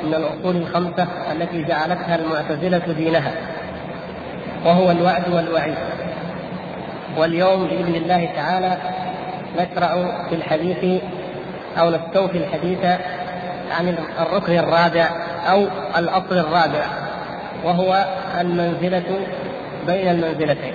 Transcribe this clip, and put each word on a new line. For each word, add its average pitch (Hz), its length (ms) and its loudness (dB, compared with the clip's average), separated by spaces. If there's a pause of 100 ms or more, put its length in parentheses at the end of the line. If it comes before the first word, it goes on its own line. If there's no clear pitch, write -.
من 156 100 0
الأصول 160 420 0
الخمسة 175 520 0 (240)
التي 170 320 -2
جعلتها 170 520 0
المعتزلة 160 760 0
دينها، 160 380 2 (1300)
وهو 175 260 6
الوعد 175 380 4
والوعيد. 160 460 0 (1400)
واليوم 175 500 4
بإذن 170 280 0
الله 170 400 2
تعالى 180 420 0 (800)
نشرع 175 400 0 (340)
في 170 60 0
الحديث 175 680 0 (800)
أو 170 100 6
نستوفي 180 480 0
الحديث 175 480 -2 (880)
عن 170 240 0 (240)
الركن 175 380 2
الرابع 165 520 4 (400)
أو 196 180 6 (300)
الأصل 185 400 2
الرابع، 156 480 4 (800)
وهو 185 420 4 (360)
المنزلة 175 760 0 (680)
بين 185 220 2
المنزلتين. 151 640 0